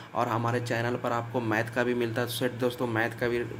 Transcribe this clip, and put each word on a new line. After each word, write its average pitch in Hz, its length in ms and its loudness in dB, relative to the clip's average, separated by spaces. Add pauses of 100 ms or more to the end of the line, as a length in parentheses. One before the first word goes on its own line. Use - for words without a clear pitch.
(140)
और 120 140 2
हमारे 117 340 2
चैनल 120 340 0
पर 120 160 -2
आपको 117 300 -2
मैथ 113 320 2
का 123 100 2
भी 123 100 2
मिलता 117 260 0
है 120 80 0
सेट 120 320 -2
दोस्तों, 123 280 0
मैथ 117 320 0
का 123 80 2
भी, 120 140 0 (180)